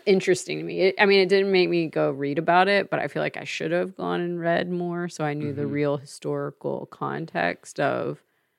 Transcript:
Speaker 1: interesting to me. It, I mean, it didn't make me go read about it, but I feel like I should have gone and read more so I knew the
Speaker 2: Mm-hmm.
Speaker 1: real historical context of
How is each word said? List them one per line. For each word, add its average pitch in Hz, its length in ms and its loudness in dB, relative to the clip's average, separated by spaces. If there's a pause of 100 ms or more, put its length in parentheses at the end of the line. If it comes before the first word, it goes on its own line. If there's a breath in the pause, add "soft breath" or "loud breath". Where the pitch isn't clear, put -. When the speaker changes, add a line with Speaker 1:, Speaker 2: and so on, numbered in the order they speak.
Speaker 1:
interesting 185 520 2
to 156 80 -8
me. 170 160 -4
It, 190 180 4
I 214 60 6
mean, 196 160 6
it 185 80 2
didn't 196 240 4
make 180 160 4
me 170 180 0
go 151 240 0
read 143 260 -4
about 170 300 4
it, 202 220 2
but 151 100 -2
I - 80 -4
feel 151 140 -4
like 151 160 -4
I - 80 -8
should - 260 -4
have 185 240 -2
gone 175 240 -4
and 175 180 -4
read 170 320 0
more 175 380 -4
so 165 160 -6
I 147 100 -2
knew 147 200 -4
the 139 80 -6
Speaker 2:
Mm-hmm. 143 100 -2
Speaker 1:
real 143 260 0
historical 143 880 -8
context 147 920 -4
of 139 420 -2 (380)